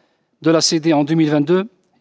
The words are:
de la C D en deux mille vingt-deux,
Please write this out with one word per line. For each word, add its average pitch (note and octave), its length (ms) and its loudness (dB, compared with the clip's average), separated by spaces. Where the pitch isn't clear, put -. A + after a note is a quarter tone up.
de D#3 80 2
la D#3+ 100 2
C D#3+ 200 -2
D D#3+ 120 0
en D3 120 2
deux D#3 100 -2
mille D#3 160 2
vingt-deux, E3+ 380 0